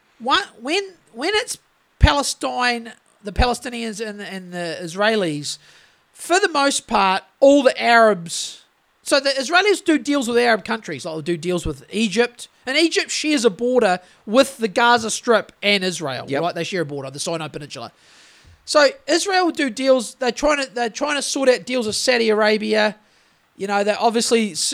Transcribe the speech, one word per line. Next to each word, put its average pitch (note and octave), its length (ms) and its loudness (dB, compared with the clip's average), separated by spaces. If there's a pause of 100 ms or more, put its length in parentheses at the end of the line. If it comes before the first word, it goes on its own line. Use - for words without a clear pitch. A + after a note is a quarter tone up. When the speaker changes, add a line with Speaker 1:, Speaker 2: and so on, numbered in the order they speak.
(200)
Speaker 1:
one, C#4+ 220 0 (200)
when, F#4 320 -4 (200)
when D4 220 -4
it's A#4+ 220 -4 (420)
Palestine, B3 960 0 (300)
the G3+ 100 -10
Palestinians A#3 720 -4
and, G#3 160 -12
and F#3 320 -12
the F3 280 -6
Israelis, F3 760 -2 (560)
for - 260 0
the G4+ 100 0
most C#4 380 -2
part, F#3+ 360 2 (180)
all C#4 220 8
the - 160 0
Arabs, A3 840 2 (400)
so C#4+ 160 0
the C#4+ 120 -2
Israelis E4+ 520 0
do D#4 160 2
deals C#4 280 -2
with A#3 100 0
Arab A#3 280 2
countries, F#3 400 -8
like, D#3+ 80 -8
they'll D#3+ 80 -8
do E3+ 160 -2
deals E3+ 280 -4
with C#3+ 260 -8
Egypt. A3+ 560 -2 (180)
And C4 120 -2
Egypt E4 340 2
shares D4 340 0
a A3 60 4
border A#3 480 2 (260)
with A#3+ 320 2
the A3 100 -4
Gaza A3+ 440 2
Strip G#3+ 400 0 (100)
and G3+ 220 2
Israel, D3+ 440 -4
Speaker 2:
Yep. C3+ 140 -2
Speaker 1:
right? E3+ 140 -2
They E3+ 80 -4
share F3 180 -4
a D#3 40 -2
border, C#3 260 -10
the C#3 80 -12
Sinai E3 300 -6
Peninsula. C#3 420 -14 (720)
So D4 240 4 (160)
Israel F#4 400 2
will D#4+ 60 0
do C#4+ 180 -2
deals. C4 460 0
They're B3 160 -2
trying C#4+ 340 0
to, F#3+ 80 -16
they're A#3+ 160 -4
trying C#4+ 280 -4
to C4 40 -4
sort C4+ 280 0
out G3+ 160 2
deals B3 200 -4
with G#3+ 100 -6
Saudi A#3 340 0
Arabia. G#3+ 640 2 (640)
You G3 100 -8
know, G3+ 160 0
they G3+ 100 0
obviously, A3 600 2 (180)